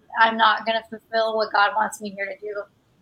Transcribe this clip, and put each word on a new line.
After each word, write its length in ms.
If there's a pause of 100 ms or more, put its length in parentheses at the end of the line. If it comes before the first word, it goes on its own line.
(200)
I'm 160
not 280
gonna 240
fulfill 480
what 160
God 220
wants 260
me 100
here 160
to 140
do. 220 (400)